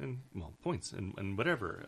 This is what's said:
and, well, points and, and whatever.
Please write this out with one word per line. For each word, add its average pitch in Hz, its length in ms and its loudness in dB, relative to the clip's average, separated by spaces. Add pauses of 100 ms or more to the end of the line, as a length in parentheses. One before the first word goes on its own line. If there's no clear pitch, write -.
and, 131 160 -2 (160)
well, 85 180 -4 (120)
points - 260 0
and, 95 260 -2
and 98 220 0
whatever. 127 500 4